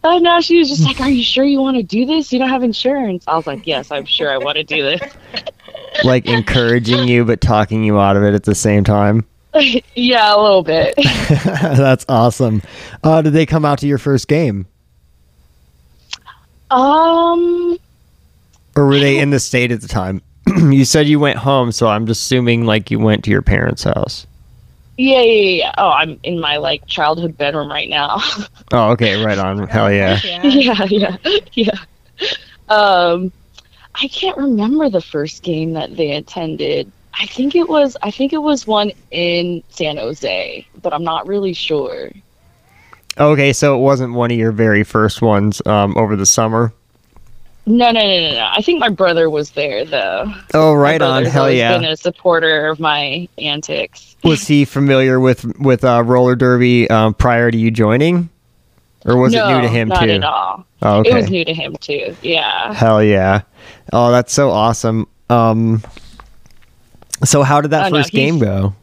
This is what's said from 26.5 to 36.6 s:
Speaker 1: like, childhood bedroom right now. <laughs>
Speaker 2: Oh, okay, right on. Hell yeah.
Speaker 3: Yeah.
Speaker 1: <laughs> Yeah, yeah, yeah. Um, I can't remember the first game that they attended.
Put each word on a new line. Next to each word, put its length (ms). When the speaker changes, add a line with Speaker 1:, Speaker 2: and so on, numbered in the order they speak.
Speaker 1:
like, 300
childhood 500
bedroom 320
right 200
now. 360
<laughs> 60
Speaker 2:
Oh, 180
okay, 300
right 140
on. 300
Hell 240
yeah. 320
Speaker 3:
Yeah. 200
Speaker 1:
<laughs> 60
Yeah, 400
yeah, 280
yeah. 220
Um, 640
I 140
can't 280
remember 540
the 120
first 420
game 300
that 220
they 180
attended. 800